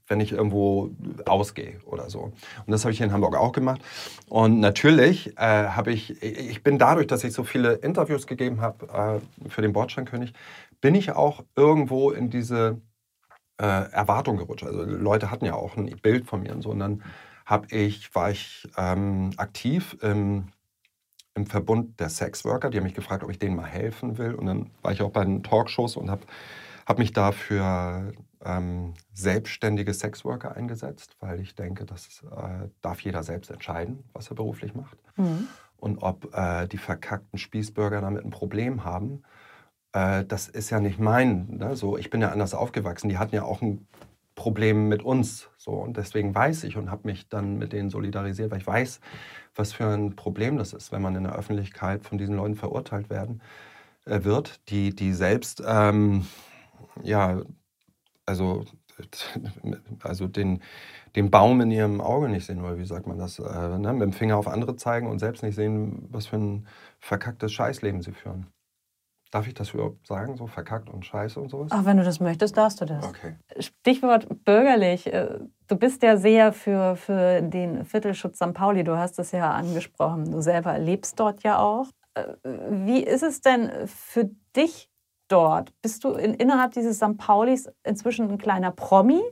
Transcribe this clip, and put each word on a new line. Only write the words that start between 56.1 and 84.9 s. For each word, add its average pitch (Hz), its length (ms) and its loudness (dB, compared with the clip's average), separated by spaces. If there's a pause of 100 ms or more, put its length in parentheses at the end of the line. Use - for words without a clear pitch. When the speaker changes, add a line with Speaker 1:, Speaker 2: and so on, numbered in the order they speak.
Speaker 1:
ja, 95 380 0 (840)
also, 95 400 -2 (320)
<laughs> - 480 -12 (560)
also 92 260 -6
den, 95 340 -2 (540)
den 101 140 2
Baum 107 320 8
in 113 100 2
ihrem 104 300 2
Auge 131 280 0
nicht 95 160 -2
sehen, 90 160 -8
oder 90 160 -6
wie 90 80 -6
sagt 87 220 -10
man 87 100 -8
das, 90 220 -10
äh, 85 380 -6
ne? 104 160 -2
Mit 131 80 0
dem 98 120 0
Finger 110 240 2
auf 104 100 0
andere 123 280 -4
zeigen 120 320 -2
und 104 120 -4
selbst - 240 -6
nicht 107 120 -4
sehen, 107 540 -4
was 117 180 -8
für 110 100 -6
ein 104 300 -4 (320)
verkacktes 107 540 -6
Scheißleben 104 480 -4
sie 95 120 -12
führen. 95 340 -12 (840)
Darf 110 160 -2
ich 127 80 -12
das - 180 -10
überhaupt 104 320 -4
sagen, 110 320 -6
so 120 80 -10
verkackt 110 460 -10
und 92 160 -12
scheiße 107 320 -6
und 135 100 -8
sowas? 143 220 -8
Speaker 2:
Ach, 202 140 2
wenn 196 120 6
du 185 60 6
das 175 160 0
möchtest, 180 360 0
darfst 214 260 4
du 180 40 -4
das. 147 180 -6
Speaker 1:
Okay. - 320 -12 (220)
Speaker 2:
Stichwort 247 720 2 (180)
bürgerlich. 208 680 6
Äh, - 280 -2 (280)
du 202 80 2
bist 254 280 2
ja 220 140 10
sehr 214 360 8
für, 190 420 0
für 180 460 4
den 170 420 -2
Viertelschutz 202 540 -4
Sankt 175 220 -2
Pauli. 196 240 4
Du 165 120 0
hast 175 220 -2
es 175 140 -6
ja 175 200 2
angesprochen. 160 800 -2
Du 160 120 -2
selber 170 360 2
lebst 175 420 -2
dort 208 220 0
ja 214 160 2
auch. 220 300 2 (260)
Äh, - 120 -6 (180)
wie 196 600 0
ist 262 200 2
es 311 180 -2
denn 247 300 4 (160)
für - 420 -2 (260)
dich 320 320 2 (420)